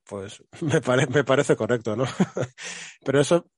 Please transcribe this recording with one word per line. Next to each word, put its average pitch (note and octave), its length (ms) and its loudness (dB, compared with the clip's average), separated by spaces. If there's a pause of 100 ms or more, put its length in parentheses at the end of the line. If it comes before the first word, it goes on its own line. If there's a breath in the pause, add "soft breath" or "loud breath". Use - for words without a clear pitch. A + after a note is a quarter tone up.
pues G2 480 -14
<laughs> - 100 -14
me D#3 200 0
pare-, B2+ 260 2
me C3+ 160 2
parece C3+ 320 2
correcto", A2 400 -2
¿no? B2 80 -2
<laughs> - 1000 -6
Pero C#3 160 2
eso E3+ 240 2 (120)